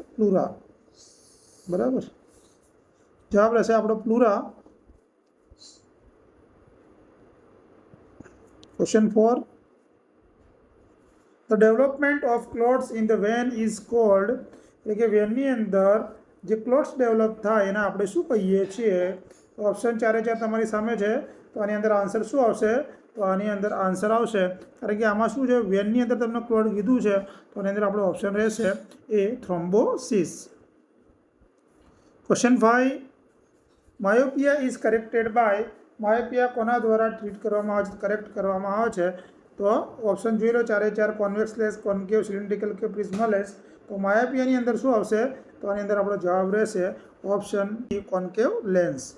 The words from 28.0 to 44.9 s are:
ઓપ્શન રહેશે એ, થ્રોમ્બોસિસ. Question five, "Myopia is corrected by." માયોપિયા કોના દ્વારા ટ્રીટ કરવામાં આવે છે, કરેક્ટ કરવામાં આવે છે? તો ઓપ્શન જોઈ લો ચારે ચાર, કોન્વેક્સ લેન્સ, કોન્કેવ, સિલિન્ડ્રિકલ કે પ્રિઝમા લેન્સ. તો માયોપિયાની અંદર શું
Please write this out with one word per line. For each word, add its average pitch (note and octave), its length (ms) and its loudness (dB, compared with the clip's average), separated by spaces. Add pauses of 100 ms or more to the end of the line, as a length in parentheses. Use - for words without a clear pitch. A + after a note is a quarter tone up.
ઓપ્શન F#3 260 0
રહેશે G#3+ 420 0 (380)
એ, G#3+ 260 0
થ્રોમ્બોસિસ. F#3 1120 0 (1800)
Question B3 300 4
five, B3 280 4 (1160)
"Myopia C4+ 600 2
is A#3+ 80 -2 (120)
corrected A3 500 0
by." G#3+ 280 2 (360)
માયોપિયા A#3 480 0
કોના A#3+ 300 -2
દ્વારા A3 320 2
ટ્રીટ G#3 320 -10
કરવામાં G#3 360 -2
આવે G3 80 0
છે, G3 160 -14
કરેક્ટ G#3+ 340 -4
કરવામાં G3 420 -2
આવે A3+ 120 0
છે? F3+ 220 -2 (460)
તો G3+ 100 -2 (360)
ઓપ્શન G#3+ 340 0
જોઈ A3 140 2
લો A#3 120 2
ચારે G#3+ 260 0
ચાર, G#3 220 0
કોન્વેક્સ G#3 460 -4
લેન્સ, G#3+ 200 -2
કોન્કેવ, G3+ 440 -2
સિલિન્ડ્રિકલ G3+ 520 -4
કે G#3 140 -6
પ્રિઝમા G3 400 -4
લેન્સ. G3+ 260 -2 (340)
તો G#3 100 -8
માયોપિયાની B3 580 2
અંદર A#3+ 200 0
શું B3 200 0